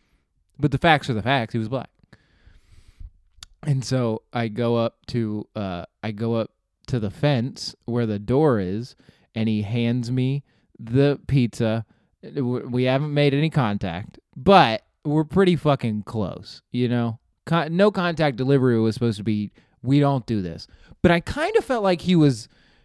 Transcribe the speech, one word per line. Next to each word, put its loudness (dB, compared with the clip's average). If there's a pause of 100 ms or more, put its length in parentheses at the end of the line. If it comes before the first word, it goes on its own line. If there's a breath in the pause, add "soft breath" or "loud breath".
(580)
But 0
the -2
facts 2
are 0
the -2
facts. 0
He -2
was -4
black. -8 (1700 soft breath)
And -2
so -2 (100)
I -2
go 0
up -2
to, -4
uh, -6 (160)
I -6
go -4
up -4 (360)
to -2
the -4
fence -2 (120)
where -2
the -4
door 2
is, -6 (400 soft breath)
and -2
he 0
hands -2
me -2 (340)
the 2
pizza. 0 (380)
W-, -4
we 0
haven't 0
made 4
any 0
contact, -4 (160)
but 6 (220)
we're 0
pretty 2
fucking 0
close, -8
you -2
know? -2 (260)
Con-, -2
no 6
contact -2
delivery 2
was 0
supposed -2
to -10
be, -2 (300 soft breath)
we 2
don't 0
do -2
this. -10 (360 soft breath)
But 4
I 2
kinda -2
felt -2
like 2
he 2
was, 4 (360 soft breath)